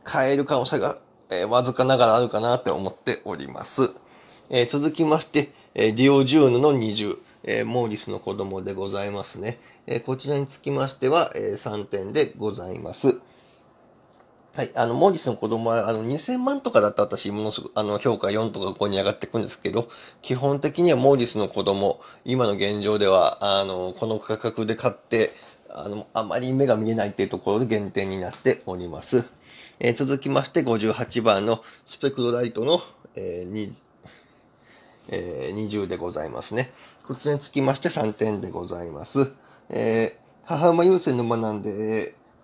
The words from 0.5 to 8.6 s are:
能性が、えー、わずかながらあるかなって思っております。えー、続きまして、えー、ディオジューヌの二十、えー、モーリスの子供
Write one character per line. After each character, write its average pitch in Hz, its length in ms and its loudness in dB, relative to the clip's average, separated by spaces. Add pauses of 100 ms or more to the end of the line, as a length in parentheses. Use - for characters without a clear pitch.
能 123 80 0
性 151 120 2
が、 104 200 -2 (320)
え 92 160 -2
ー、 - 20 -2
わ 123 140 4
ず 123 100 0
か 127 140 2
な 131 100 4
が 120 100 6
ら 110 100 6
あ 120 40 6
る 120 80 2
か 107 120 -2
な 120 160 2
っ 127 60 -2
て - 80 -2
思 92 200 -2
っ - 40 -12
て - 300 -4
お 98 100 -8
り 69 140 -10
ま - 160 -12
す。 - 260 2 (600)
え 123 140 4
ー、 120 40 -2
続 143 240 0
き 160 120 2
ま 156 160 4
し - 40 -8
て、 143 240 0 (260)
え 107 120 2
ー、 110 80 2
デ 123 80 2
ィ 139 120 8
オ 139 100 6
ジ 139 140 4
ュ 139 100 8
ー - 20 4
ヌ 120 80 4
の 147 140 6
二 113 200 0
十、 104 260 -4 (260)
え 113 180 -2
ー、 - 20 -2
モ 117 220 -2
ー 110 40 -4
リ 104 60 -6
ス - 140 -8
の 98 80 -6
子 98 160 -6
供 98 280 -6